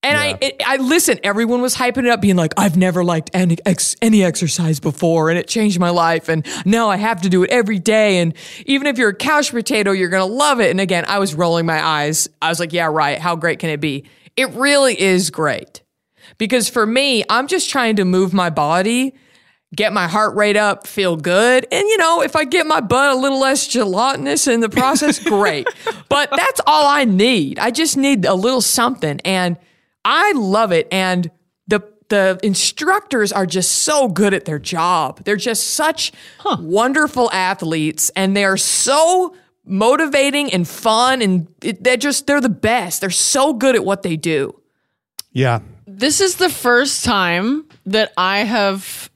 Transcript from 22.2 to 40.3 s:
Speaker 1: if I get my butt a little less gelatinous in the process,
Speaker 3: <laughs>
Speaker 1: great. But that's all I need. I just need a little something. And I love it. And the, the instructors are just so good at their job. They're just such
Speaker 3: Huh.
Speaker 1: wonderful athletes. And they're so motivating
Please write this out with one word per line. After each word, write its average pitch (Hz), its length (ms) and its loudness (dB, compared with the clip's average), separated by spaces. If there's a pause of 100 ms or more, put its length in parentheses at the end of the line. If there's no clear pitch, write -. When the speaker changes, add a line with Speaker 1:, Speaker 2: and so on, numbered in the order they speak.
Speaker 1:
if 320 120 -4
I 311 100 2
get 311 220 0
my 311 140 2
butt 262 320 2
a 262 80 0
little 269 180 0
less 269 300 0
gelatinous 262 800 0
in 233 120 2
the 226 100 0
process, 277 480 0
Speaker 3:
<laughs> - 60 -14
Speaker 1:
great. 196 440 0 (400)
But 285 280 0
that's 370 300 0
all 302 200 4
I 285 180 4
need. 202 560 2
I 233 100 0
just 302 260 -2
need 269 280 2
a 196 100 2
little 240 280 0
something. 233 640 -2
And 180 340 -2 (460)
I 330 280 2
love 214 400 0
it. 160 180 2
And 180 400 0 (380)
the, 208 120 2 (280)
the 190 340 2
instructors 277 920 -2
are 196 140 0
just 175 240 -2 (120)
so 294 260 0
good 190 260 2
at - 120 -6
their 151 120 -6
job. 165 640 -2
They're 208 120 0
just 220 380 -4
such 320 360 -2 (280)
Speaker 3:
Huh. 359 220 -2
Speaker 1:
wonderful 240 720 0
athletes. 170 840 -2
And 190 200 0
they're 196 200 2
so 330 800 0 (280)
motivating 277 880 0